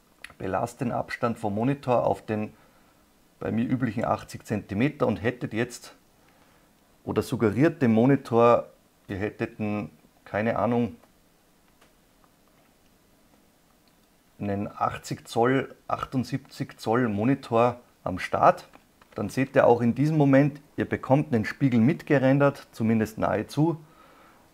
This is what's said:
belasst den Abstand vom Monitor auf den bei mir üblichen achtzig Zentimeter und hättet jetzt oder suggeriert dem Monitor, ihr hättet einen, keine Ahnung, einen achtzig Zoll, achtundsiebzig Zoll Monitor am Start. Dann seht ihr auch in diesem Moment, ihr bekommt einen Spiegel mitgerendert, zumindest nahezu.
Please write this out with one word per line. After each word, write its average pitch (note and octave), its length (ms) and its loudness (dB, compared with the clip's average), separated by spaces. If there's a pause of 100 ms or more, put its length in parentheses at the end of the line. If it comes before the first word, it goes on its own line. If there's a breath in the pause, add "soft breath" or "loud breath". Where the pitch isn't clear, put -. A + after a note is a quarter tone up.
(380)
belasst F#2+ 420 -4
den A#2+ 100 -4
Abstand A#2+ 480 -4
vom G#2 160 -4
Monitor B2 520 0
auf G2+ 200 -2
den G#2+ 260 -6 (880 soft breath)
bei - 140 -6
mir A2+ 160 -2
üblichen A2+ 360 -2
achtzig - 420 -6
Zentimeter A#2 600 -4
und F#2+ 160 -2
hättet B2 300 -6
jetzt A#2+ 420 -8 (1080 soft breath)
oder G2+ 180 -2
suggeriert A#2 600 0
dem A#2 100 4
Monitor, A#2+ 760 4 (400)
ihr G2+ 120 -8
hättet G#2+ 420 -6
einen, G#2 300 -4 (340)
keine A2 340 -2
Ahnung, A#2 380 0 (3500)
einen G2+ 300 -4
achtzig - 600 -8
Zoll, B2+ 460 0 (120)
achtundsiebzig - 920 -8
Zoll A#2 300 0
Monitor A#2 720 0 (240)
am F#2 140 -6
Start. - 500 2 (460)
Dann G#2+ 160 -6
seht C3+ 260 -4
ihr - 100 6
auch A#2 140 6
in A#2 140 2
diesem D3+ 240 0
Moment, C#3+ 420 4 (160)
ihr A#2 100 -2
bekommt - 480 0
einen G#2+ 120 0
Spiegel B2 340 0
mitgerendert, C#3 920 2
zumindest A2 440 0
nahezu. C#3 640 -2 (760 soft breath)